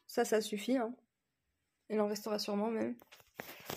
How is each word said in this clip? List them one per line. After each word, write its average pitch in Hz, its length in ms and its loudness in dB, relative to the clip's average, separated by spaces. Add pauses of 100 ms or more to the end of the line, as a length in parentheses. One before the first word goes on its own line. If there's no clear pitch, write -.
Ça, 240 180 2
ça 220 160 4
suffit, 214 360 0
hein. 240 180 0 (960)
Il 214 120 2
en 208 60 4
restera 208 320 -2
sûrement 208 320 0
même. 226 240 0 (800)